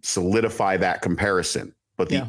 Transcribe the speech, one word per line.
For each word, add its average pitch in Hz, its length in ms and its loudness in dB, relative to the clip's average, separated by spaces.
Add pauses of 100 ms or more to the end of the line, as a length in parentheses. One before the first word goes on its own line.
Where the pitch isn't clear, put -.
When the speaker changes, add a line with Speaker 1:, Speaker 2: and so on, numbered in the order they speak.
Speaker 1:
solidify 98 760 0
that 90 240 0
comparison. 92 720 0 (220)
But 117 120 0
the - 80 0
Speaker 2:
Yeah. 123 120 -4